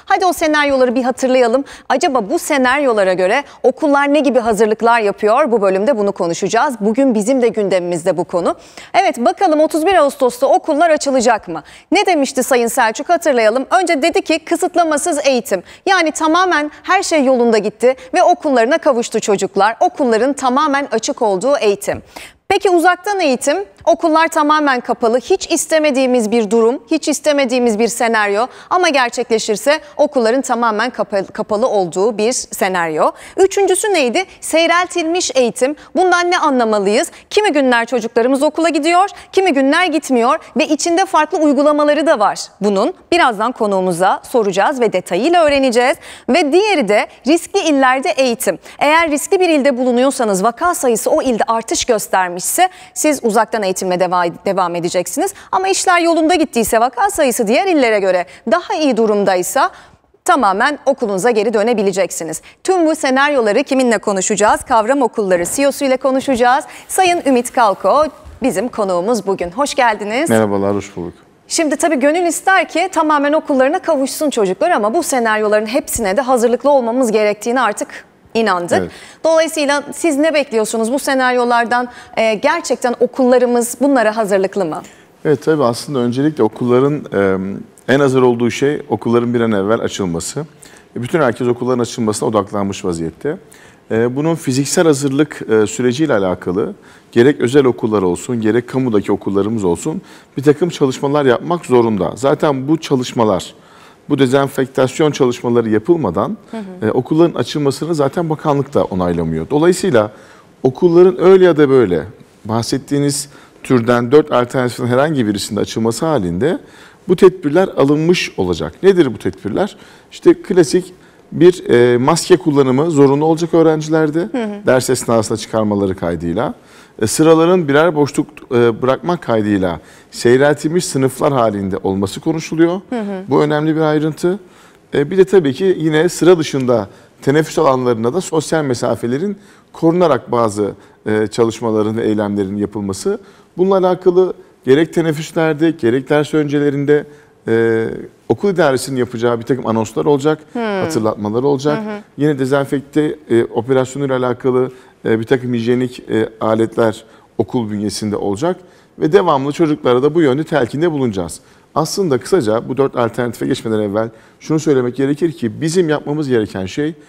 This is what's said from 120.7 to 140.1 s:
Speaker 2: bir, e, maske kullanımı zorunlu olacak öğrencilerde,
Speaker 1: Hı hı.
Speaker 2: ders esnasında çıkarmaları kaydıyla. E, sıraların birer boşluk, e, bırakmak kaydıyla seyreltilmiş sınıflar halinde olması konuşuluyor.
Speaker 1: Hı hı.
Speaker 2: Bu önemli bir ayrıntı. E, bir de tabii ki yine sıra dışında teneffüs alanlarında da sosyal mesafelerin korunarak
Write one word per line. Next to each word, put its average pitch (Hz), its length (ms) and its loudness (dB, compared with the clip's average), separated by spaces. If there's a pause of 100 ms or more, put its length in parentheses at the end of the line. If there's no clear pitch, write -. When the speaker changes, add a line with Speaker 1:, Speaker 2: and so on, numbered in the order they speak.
Speaker 2:
bir, 175 380 2
e, 120 280 4
maske 160 380 2
kullanımı 139 540 2
zorunlu 143 340 4
olacak 165 300 0
öğrencilerde, 156 640 2
Speaker 1:
Hı 220 260 -4
hı. 208 220 -10
Speaker 2:
ders 127 240 2
esnasında 117 480 0
çıkarmaları 104 580 -2
kaydıyla. 87 580 -4 (480)
E, 110 40 0
sıraların 160 600 4
birer 156 260 2
boşluk, 147 320 0 (280)
e, 117 280 2
bırakmak 131 400 0
kaydıyla 101 580 0 (300)
seyreltilmiş 143 760 2
sınıflar 139 480 -2
halinde 101 500 0
olması 98 380 -2
konuşuluyor. 165 600 -2 (100)
Speaker 1:
Hı 247 100 -4
hı. 196 280 -8
Speaker 2:
Bu 151 140 2
önemli 151 340 0
bir 160 40 0
ayrıntı. 156 580 -2 (560)
E, 147 160 0
bir 190 80 -2
de 190 60 8
tabii 170 300 2
ki 190 240 0
yine 156 300 2
sıra 175 300 4
dışında 123 500 -2 (340)
teneffüs 156 360 0
alanlarında 127 560 2
da 185 60 -2
sosyal 160 440 -2
mesafelerin 131 760 -4 (340)
korunarak 165 600 0